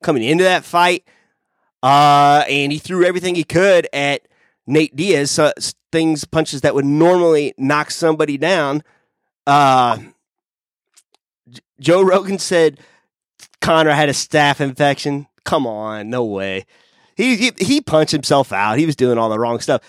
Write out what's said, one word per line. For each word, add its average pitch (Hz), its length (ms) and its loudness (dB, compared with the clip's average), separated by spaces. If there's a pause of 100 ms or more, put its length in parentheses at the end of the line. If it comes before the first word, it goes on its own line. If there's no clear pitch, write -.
coming 139 220 -2
into 160 220 0
that 180 200 0
fight. 175 420 0 (760)
Uh, 143 680 4
and 143 220 -2
he 156 80 -6
threw 180 260 -2
everything 180 300 -4
he 165 80 -2
could 180 500 2
at 143 340 -4 (380)
Nate 147 300 0
Diaz, 143 340 0
so 151 260 0
s-, - 200 -12 (160)
things, 160 340 -2
punches 151 360 -4
that 147 120 0
would 139 120 0
normally 160 720 2
knock 147 320 -2
somebody 156 480 -2
down. 151 420 -2 (640)
Uh, 131 540 4 (1500)
J-, 123 140 -20 (180)
Joe 170 220 4
Rogan 190 380 2
said 160 400 0 (840)
Conor 160 300 2
had 147 180 0
a 135 40 -2
staph 147 480 0
infection. 143 680 -4 (160)
Come 147 240 -2
on, 107 420 -8
no 123 160 -4
way. 98 400 -6 (500)
He, 247 200 0
he, 226 240 0
he 269 220 0
punched 156 320 0
himself 143 380 0
out. 107 280 -2
He 165 80 2
was 147 80 -2
doing 123 240 0
all 113 100 0
the 107 80 -4
wrong 117 220 -2
stuff. - 280 -2